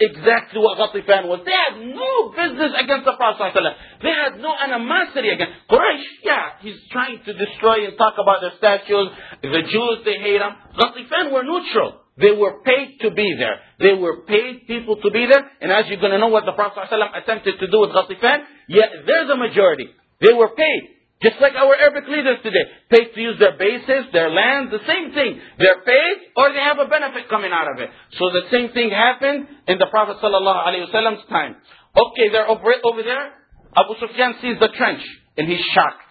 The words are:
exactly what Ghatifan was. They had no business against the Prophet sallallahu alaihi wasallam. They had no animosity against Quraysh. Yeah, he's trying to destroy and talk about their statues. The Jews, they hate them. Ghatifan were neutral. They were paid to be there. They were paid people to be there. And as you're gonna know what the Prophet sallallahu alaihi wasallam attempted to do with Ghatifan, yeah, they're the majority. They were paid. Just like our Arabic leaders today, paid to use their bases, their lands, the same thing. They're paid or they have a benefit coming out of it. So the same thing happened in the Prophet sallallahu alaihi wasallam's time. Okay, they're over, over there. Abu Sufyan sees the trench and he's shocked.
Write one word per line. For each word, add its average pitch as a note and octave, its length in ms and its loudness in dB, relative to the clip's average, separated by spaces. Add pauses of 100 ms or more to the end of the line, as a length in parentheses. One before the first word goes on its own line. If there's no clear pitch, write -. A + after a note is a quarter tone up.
exactly G#3+ 580 0
what G#3+ 220 2
Ghatifan G3 500 0
was. F3 160 -6
They F#4 60 -4
had D4 260 -2
no A4 560 -4
business D4+ 400 -4
against C4 320 -2
the B3 60 0
Prophet A3 260 -2
sallallahu F#3+ 160 -4
alaihi F#3+ 60 2
wasallam. - 400 -6
They D#4+ 100 -2
had D4 300 -2
no D#4 100 -4
animosity C4+ 800 -4
against E3+ 240 -4 (160)
Quraysh. D4+ 380 2 (180)
Yeah, A#3 400 -2
he's G3+ 160 -16 (100)
trying B3 320 -8
to G#3 140 -12
destroy G#3+ 500 0
and F#3+ 80 -12
talk A3 220 0
about G3 240 2
their F3+ 160 -10
statues. G3+ 560 0 (260)
The D#3 300 -2
Jews, A3+ 340 -2
they G#3 140 -2
hate G3+ 260 0
them. G3+ 140 -8 (180)
Ghatifan C4+ 560 -2
were B3+ 140 -2
neutral. C#4 560 -4 (160)
They G3+ 160 6
were G3+ 320 0
paid C4 400 0
to G#3 100 0
be F#3+ 220 -2
there. A2+ 260 -4 (160)
They G3 140 6
were F3 320 -4
paid A#3+ 420 -2
people A3+ 320 -4
to G3+ 140 0
be A#3 160 0
there. C#4 160 6 (160)
And F3+ 100 -2
as G#3 160 2
you're F#3 140 -8
gonna G3 180 2
know A3+ 140 2
what G#3 100 2
the F#3+ 140 -6
Prophet G3+ 320 -4
sallallahu - 0 -
alaihi G#3+ 260 -2
wasallam F3 60 -12
attempted F#3 420 -4
to F#3 60 -6
do G#3 160 4
with D#3 80 -4
Ghatifan, A#3 500 0 (240)
yeah, G#3+ 240 4 (140)
they're D4+ 240 0
the C4+ 80 0
majority. F3+ 560 0 (260)
They G#3+ 140 8
were A3 240 4
paid. C#4+ 420 -2 (220)
Just A3+ 200 4
like C#4 100 6
our C4+ 240 4
Arabic C#4+ 320 2
leaders C4+ 360 -2
today, F#3+ 200 0 (240)
paid A#3 260 4
to G#3 60 -14
use A3+ 200 -6
their F3+ 180 4
bases, B3 560 -2
their E3 180 2
lands, A#3+ 400 0
the G#3+ 160 -6
same E4 240 -4
thing. B3+ 300 -4 (180)
They're F#3 240 4
paid D4+ 320 2 (220)
or C#4+ 160 4
they C#4 100 -4
have D4 160 0
a C#4 80 0
benefit C4+ 400 -4
coming G3+ 240 -4
out D#3+ 240 -2
of B2+ 80 -10
it. - 60 -10 (260)
So F3+ 160 -2
the F3+ 180 -2
same A#3+ 220 0
thing A#3 180 0
happened B3+ 580 0 (200)
in F#3 120 2
the F#3 120 2
Prophet G#3 320 0
sallallahu F#3+ 440 0
alaihi F3+ 200 -4
wasallam's A3 400 -4
time. D3 300 -4 (340)
Okay, A#3 400 2
they're A3 160 0
over, A3 240 0 (140)
over A3+ 180 -2
there. C#4 320 -8 (400)
Abu F#3+ 240 2
Sufyan A#3+ 420 -4
sees A#3 200 -4
the A3 80 4
trench G#3+ 340 -4 (320)
and D#3 140 -4
he's F3 100 -4 (160)
shocked. D#3 360 -2